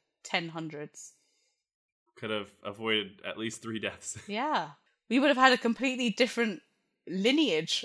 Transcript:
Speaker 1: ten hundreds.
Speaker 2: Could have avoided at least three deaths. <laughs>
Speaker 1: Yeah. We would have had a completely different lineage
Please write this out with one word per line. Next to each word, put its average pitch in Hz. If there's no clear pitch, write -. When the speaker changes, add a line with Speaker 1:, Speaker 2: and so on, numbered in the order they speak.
Speaker 1:
ten 170
hundreds. 151
Speaker 2:
Could 110
have 104
avoided 104
at 95
least 113
three 113
deaths. -
<laughs> -
Speaker 1:
Yeah. 214
We 233
would 277
have 277
had 262
a 247
completely 240
different 220
lineage 190